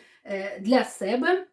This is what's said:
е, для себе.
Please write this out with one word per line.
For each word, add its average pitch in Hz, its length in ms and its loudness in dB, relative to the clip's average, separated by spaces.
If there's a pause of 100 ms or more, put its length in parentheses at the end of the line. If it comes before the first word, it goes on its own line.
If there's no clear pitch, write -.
(240)
е, 196 360 -6
для 220 240 4
себе. 269 680 0